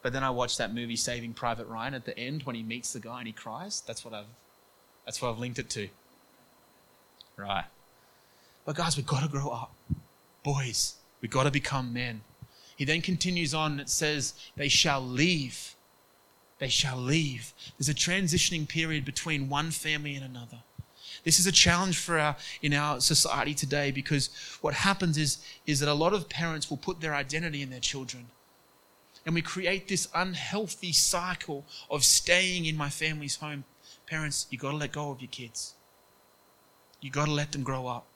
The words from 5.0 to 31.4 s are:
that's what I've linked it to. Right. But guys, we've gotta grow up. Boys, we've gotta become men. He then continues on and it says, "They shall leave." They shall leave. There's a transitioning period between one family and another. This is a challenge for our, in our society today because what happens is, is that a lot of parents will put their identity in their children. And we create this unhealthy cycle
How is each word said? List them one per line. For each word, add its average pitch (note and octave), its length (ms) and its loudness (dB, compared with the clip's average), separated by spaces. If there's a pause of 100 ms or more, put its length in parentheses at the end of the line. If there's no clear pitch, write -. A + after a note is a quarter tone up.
that's - 160 -8
what B2 100 0
I've A2 80 -4
linked B2 200 -6
it B2 120 -6
to. G2+ 180 -6 (1500)
Right. G2 280 -2 (1000)
But D3+ 120 -4
guys, E3 200 2
we've C#3 100 -2
gotta C#3 220 2
grow C#3 220 -2
up. A#2+ 220 -6 (680)
Boys, C3+ 520 0 (260)
we've A#2 100 -4
gotta C3+ 200 6
become C3 420 0
men. A#2+ 300 -4 (540)
He C#3+ 80 -2
then D#3 180 2
continues F3 500 0
on D#3 200 0
and C#3+ 80 -4
it C#3+ 100 -8
says, D3+ 440 0 (220)
"They C#3+ 120 0
shall C#3 340 4
leave." C3+ 720 0 (840)
They C#3+ 100 -2
shall B2+ 300 2
leave. B2+ 560 0 (240)
There's D3+ 100 0
a D3+ 60 2
transitioning E3+ 760 2
period D#3+ 380 0
between C#3 420 -2
one D3 220 0
family D3+ 440 -2
and C3+ 100 -8
another. A#2+ 340 -12 (680)
This D#3+ 140 6
is F3+ 80 6
a G3 60 4
challenge F3 460 6
for E3+ 200 2
our, D3+ 180 4 (240)
in D3 140 2
our C#3+ 260 2
society C#3+ 540 4
today C#3+ 360 0
because C3+ 380 0 (320)
what D3 140 0
happens F#3+ 420 4
is, D3 220 0 (280)
is D3 140 2
that D3 80 2
a D3 60 4
lot D#3+ 180 4
of G3 160 0
parents D#3+ 400 -2
will D3+ 80 -4
put F3+ 240 -6
their D#3 140 -2
identity D3 480 -2
in C3 80 -8
their B2+ 100 -10
children. B2+ 460 -6 (1000)
And E3 80 0
we E3+ 80 2
create F#3 460 0
this F#3 260 0
unhealthy F3+ 800 -2
cycle E3+ 720 0 (260)